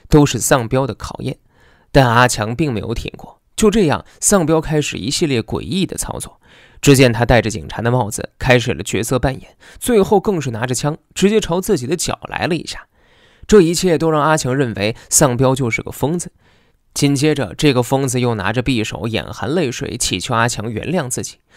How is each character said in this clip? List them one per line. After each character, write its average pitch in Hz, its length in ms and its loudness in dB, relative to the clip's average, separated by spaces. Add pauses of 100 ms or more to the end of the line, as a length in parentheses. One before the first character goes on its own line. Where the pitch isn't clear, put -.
都 147 160 6
是 135 120 -2
丧 117 300 0
彪 131 180 -2
的 113 80 -8
考 - 280 -12
验。 - 160 -8 (560)
但 135 120 8
阿 120 220 4
强 113 260 -4
并 143 200 -2
没 104 80 -4
有 110 120 -8
挺 - 220 -6
过， - 240 -20 (160)
就 214 160 6
这 208 140 4
样， 117 180 0 (160)
丧 190 260 2
彪 165 140 2
开 151 220 -2
始 - 160 -8
一 87 120 -6
系 - 160 -2
列 131 160 0
诡 - 200 -8
异 170 240 -4
的 - 100 -8
操 - 240 -8
作。 - 220 -14 (400)
只 139 160 6
见 127 160 6
他 120 120 -2
戴 120 160 4
着 107 80 -4
警 78 160 -8
察 - 160 -10
的 117 80 -2
帽 120 220 0
子， - 260 -10
开 127 220 4
始 117 140 -2
了 80 100 -6
角 - 180 -4
色 - 160 -2
扮 131 160 -2
演， - 220 -18 (240)
最 233 220 2
后 190 180 2
更 185 220 -2
是 135 100 -6
拿 113 160 -4
着 127 80 -4
枪 147 220 -4 (160)
直 196 160 2
接 214 100 2
朝 175 220 -2
自 185 160 0
己 123 100 -8
的 160 80 -4
脚 - 320 -6
来 - 180 -4
了 160 100 -2
一 - 120 -8
下。 - 200 -14 (600)
这 214 140 8
一 165 120 4
切 175 240 2
都 160 140 2
让 151 100 2
阿 156 140 2
强 135 180 -2
认 131 200 0
为 104 240 -2 (120)
丧 127 280 4
彪 131 180 2
就 131 140 -2
是 - 120 -4
个 - 100 -10
疯 160 280 -4
子。 - 140 -12 (600)
紧 143 200 0
接 147 220 0
着， 123 220 -6
这 147 160 4
个 123 100 2
疯 135 240 -2
子 123 140 -2
又 120 140 0
拿 101 180 -4
着 123 100 -2
匕 120 180 0
首， - 260 -6
眼 107 180 -4
含 - 240 -8
泪 151 200 0
水， - 280 -8
祈 - 200 -2
求 90 160 -6
阿 113 140 2
强 113 240 -6
原 107 180 -8
谅 151 200 -4
自 117 120 -6
己。 - 160 -12 (200)